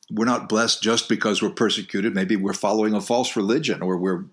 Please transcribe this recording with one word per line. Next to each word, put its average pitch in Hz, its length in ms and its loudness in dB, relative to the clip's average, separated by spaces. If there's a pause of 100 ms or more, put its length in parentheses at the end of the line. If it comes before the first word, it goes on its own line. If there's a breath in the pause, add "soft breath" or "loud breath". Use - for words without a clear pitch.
(120)
We're 110 140 0
not 113 220 0
blessed 110 360 0
just 113 260 2
because 107 320 0
we're 104 80 2
persecuted. 101 640 -2
Maybe 95 220 0
we're 95 180 0
following 107 400 2
a 101 80 0
false 120 340 0
religion 113 460 0
or 92 160 0
we're 92 360 -2